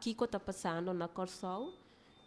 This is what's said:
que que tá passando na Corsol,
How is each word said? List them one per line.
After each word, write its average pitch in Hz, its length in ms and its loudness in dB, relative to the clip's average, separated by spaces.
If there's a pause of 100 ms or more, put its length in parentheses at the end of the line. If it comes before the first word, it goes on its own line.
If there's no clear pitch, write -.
que 226 140 2
que 233 120 4
tá 202 140 2
passando 180 540 0
na 170 120 2
Corsol, 185 680 -4 (520)